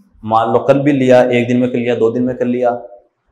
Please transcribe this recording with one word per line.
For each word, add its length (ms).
मान 300
लो 60
कल 200
भी 120
लिया, 320
एक 240
दिन 100
में 140
कर 60
लिया, 180
दो 160
दिन 120
में 140
कर 80
लिया, 260